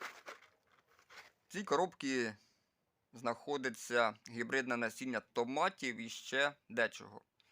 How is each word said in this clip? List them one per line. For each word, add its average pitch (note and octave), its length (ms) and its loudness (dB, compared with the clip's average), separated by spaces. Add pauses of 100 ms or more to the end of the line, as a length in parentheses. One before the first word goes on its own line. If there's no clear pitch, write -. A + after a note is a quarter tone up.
(1500)
В - 60 -20
цій G3 120 -4
коробці C#3 720 0 (800)
знаходиться A#2 1000 0 (160)
гібридне B2 460 0
насіння A#2+ 440 -2
томатів C3+ 760 0
і A2+ 120 -8
ще C#3+ 460 0 (140)
дечого. G#2+ 520 0 (320)